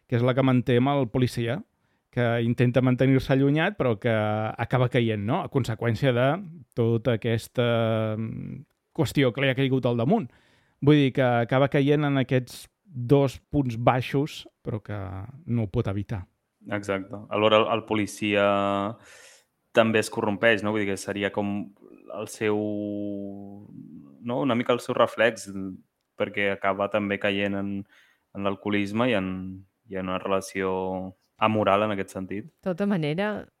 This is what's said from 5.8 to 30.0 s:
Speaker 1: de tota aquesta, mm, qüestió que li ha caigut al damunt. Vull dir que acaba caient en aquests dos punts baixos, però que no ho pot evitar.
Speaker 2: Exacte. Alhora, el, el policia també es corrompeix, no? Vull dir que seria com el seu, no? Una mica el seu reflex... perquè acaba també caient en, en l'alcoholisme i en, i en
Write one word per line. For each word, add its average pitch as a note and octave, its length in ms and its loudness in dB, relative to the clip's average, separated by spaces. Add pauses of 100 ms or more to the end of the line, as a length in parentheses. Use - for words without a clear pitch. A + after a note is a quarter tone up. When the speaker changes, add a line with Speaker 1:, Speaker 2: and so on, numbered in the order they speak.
Speaker 1:
de C#3 280 2 (300)
tota A#2 420 2
aquesta, A2+ 1000 0
mm, - 460 -8 (320)
qüestió C3+ 400 2
que C3+ 60 -6
li C#3 100 2
ha B2+ 60 0
caigut C3 280 2
al A#2+ 120 2
damunt. C3+ 340 0 (500)
Vull D3 140 2
dir C#3 180 4
que C#3 120 0
acaba B2 440 2
caient D3 360 2
en C#3 140 0
aquests B2+ 500 -2 (160)
dos C#3 560 2 (100)
punts C3 260 0
baixos, B2+ 720 0 (160)
però A2+ 180 -6
que G2+ 140 -12 (520)
no A2+ 180 0
ho - 20 -2
pot A2+ 220 -2
evitar. G2+ 360 -4 (460)
Speaker 2:
Exacte. G2 460 -4 (140)
Alhora, G#2+ 280 6
el, G#2+ 140 6
el G#2+ 120 0
policia G2+ 1120 0 (800)
també A2+ 240 6
es G#2 120 0
corrompeix, G#2+ 520 2
no? G#2 80 -2
Vull G#2+ 140 -2
dir G2 80 -2
que F#2+ 40 -2
seria G2 360 -4
com G2+ 400 -4 (440)
el G#2+ 120 -8
seu, G#2 1400 -4 (560)
no? A#2+ 180 -4
Una C3 140 0
mica B2 180 0
el A#2+ 80 0
seu B2 140 -6
reflex... A2 540 2 (720)
perquè G2+ 340 -2
acaba G2 380 -2
també G2+ 280 -2
caient G2+ 400 -2
en, G2+ 140 -4 (600)
en G2 120 -6
l'alcoholisme G2+ 640 -2
i A2 80 2
en, F#2+ 100 -2 (600)
i F#2+ 80 -8
en F#2 100 -6